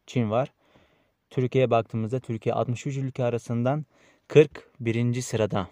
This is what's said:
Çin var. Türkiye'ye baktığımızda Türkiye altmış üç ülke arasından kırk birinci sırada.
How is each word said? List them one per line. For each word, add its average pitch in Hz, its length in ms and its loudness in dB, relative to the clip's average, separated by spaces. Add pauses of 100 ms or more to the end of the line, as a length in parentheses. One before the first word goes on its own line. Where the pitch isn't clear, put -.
Çin 113 240 -2
var. 127 220 -2 (760)
Türkiye'ye 127 400 0
baktığımızda 113 500 -2
Türkiye 117 360 -4
altmış 113 320 -4
üç 135 100 -6
ülke 135 260 -6
arasından 120 640 -2 (420)
kırk - 520 4
birinci 120 420 0
sırada. 107 500 -2